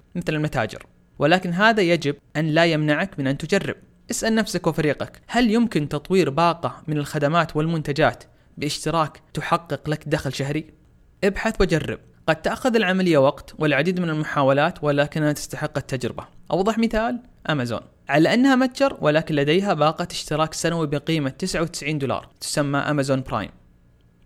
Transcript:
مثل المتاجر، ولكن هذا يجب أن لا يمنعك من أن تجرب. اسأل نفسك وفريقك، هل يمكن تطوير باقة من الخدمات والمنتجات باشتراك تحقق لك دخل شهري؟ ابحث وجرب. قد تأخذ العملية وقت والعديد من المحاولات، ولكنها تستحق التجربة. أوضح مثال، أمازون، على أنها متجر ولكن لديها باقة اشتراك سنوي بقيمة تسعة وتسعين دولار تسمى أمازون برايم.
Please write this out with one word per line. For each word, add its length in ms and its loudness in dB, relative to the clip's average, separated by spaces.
مثل 180 -4
المتاجر، 520 -4
ولكن 300 2
هذا 320 2
يجب 340 0
أن 120 0
لا 180 4
يمنعك 540 0
من 80 -2
أن 100 0
تجرب. 380 -2
اسأل 240 0
نفسك 320 0
وفريقك، 600 -2
هل 240 2
يمكن 380 0
تطوير 400 0
باقة 580 0
من 100 -2
الخدمات 580 0
والمنتجات 680 0
باشتراك 640 -4
تحقق 560 -4
لك 180 -4
دخل 260 -2
شهري؟ 400 -6
ابحث 380 0
وجرب. 380 0
قد 140 0
تأخذ 340 -2
العملية 420 2
وقت 420 2
والعديد 400 2
من 100 -2
المحاولات، 720 2
ولكنها 480 0
تستحق 460 -6
التجربة. 480 -6
أوضح 260 0
مثال، 420 0
أمازون، 300 -2
على 240 4
أنها 220 4
متجر 460 0
ولكن 340 2
لديها 380 2
باقة 380 0
اشتراك 420 -4
سنوي 340 -2
بقيمة 420 -2
تسعة 320 -4
وتسعين 360 -4
دولار 320 -4
تسمى 400 -2
أمازون 420 0
برايم. 280 -6